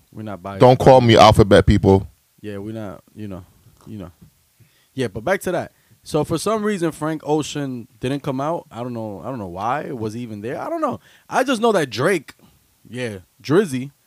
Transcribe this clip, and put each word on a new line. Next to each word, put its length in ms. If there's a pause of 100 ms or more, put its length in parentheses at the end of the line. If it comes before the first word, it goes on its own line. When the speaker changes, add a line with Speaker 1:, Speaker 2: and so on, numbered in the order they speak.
(120)
Speaker 1:
we're 120
not 180
biased. 180
Speaker 2:
Don't 180
call 220
me 160
alphabet 480
people. 420 (360)
Speaker 1:
Yeah, 160
we're 160
not, 280 (120)
you 140
know, 180 (400)
you 100
know. 140 (840)
Yeah, 160
but 160
back 180
to 100
that. 200 (300)
So 200
for 140
some 280
reason, 280
Frank 320
Ocean 640 (100)
didn't 220
come 220
out. 280
I 120
don't 100
know. 280
I 100
don't 80
know 100
why. 440
Was 200
he 80
even 220
there? 180
I 80
don't 140
know. 180 (300)
I 140
just 180
know 100
that 160
Drake, 460 (520)
yeah, 340 (220)
Drizzy, 480 (160)